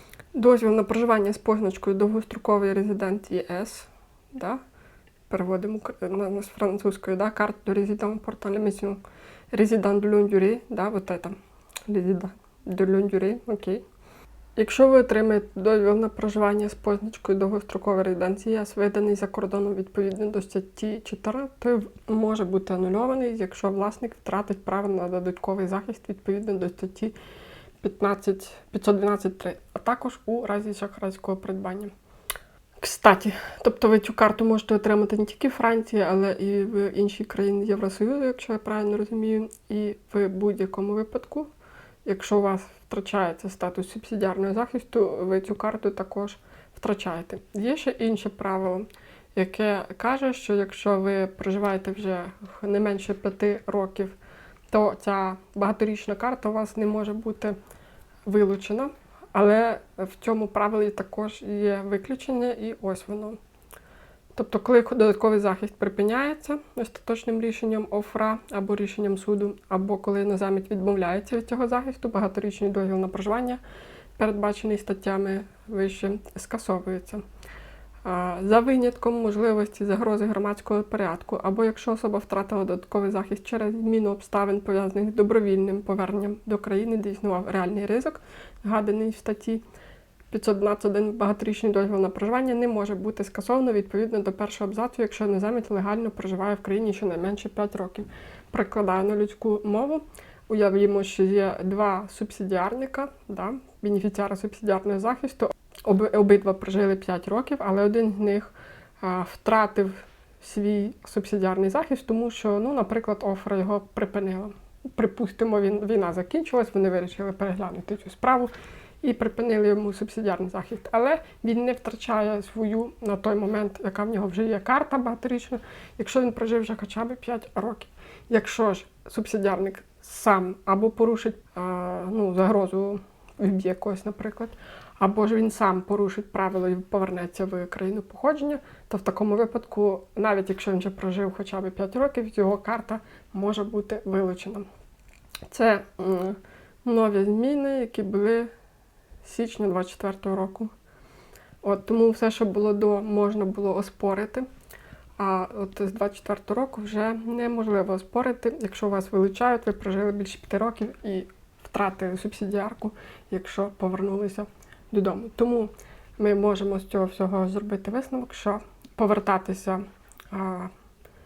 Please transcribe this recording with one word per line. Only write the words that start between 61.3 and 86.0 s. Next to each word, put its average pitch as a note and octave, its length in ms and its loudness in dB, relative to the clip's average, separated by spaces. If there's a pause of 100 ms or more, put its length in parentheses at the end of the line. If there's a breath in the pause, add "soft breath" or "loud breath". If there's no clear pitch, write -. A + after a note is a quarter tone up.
є G3+ 440 0
виключення, B3 640 -2
і A3+ 300 -6
ось F#3+ 260 -6
воно. G#3 260 -8 (1000 loud breath)
Тобто, G#3 240 -2
коли A#3+ 220 6
додатковий G#3+ 580 4
захист G3+ 360 -2
припиняється C4 800 -2 (180)
остаточним A3+ 640 -4
рішенням A3 480 -2
офра A3 480 -2 (140)
або G3+ 240 -2
рішенням G3+ 420 -2
суду, G3+ 380 0 (140)
або G3 280 0
коли G3+ 240 0
іноземець G3 500 0
відмовляється G3 640 0
від A3+ 100 -4
цього B3 200 -2
захисту, B3 420 -2
багаторічний G3+ 600 0
дозвіл F#3+ 260 0
на F#3+ 120 0
проживання, A3+ 520 -2 (580 loud breath)
передбачений G#3 600 0
статтями G3 640 -2 (260)
вище, G3 440 -2 (240)
скасовується. F#3 880 -4 (800 loud breath)
А, F3+ 400 -2
за G#3+ 160 6
винятком A#3+ 540 2
можливості G#3+ 720 0
загрози G#3 400 2
громадського G#3 580 0
порядку, G#3 600 -4
або G#3 220 2
якщо A3 260 -2
особа G#3+ 280 0
втратила G3 440 -2
додатковий F#3+ 480 -2
захист G3 320 -4
через A3 300 -2
зміну A3 380 2
обставин, G3+ 500 0
пов'язаних G3 480 0
з G#3+ 40 -4
добровільним G3+ 680 4
поверненням G3+ 640 -2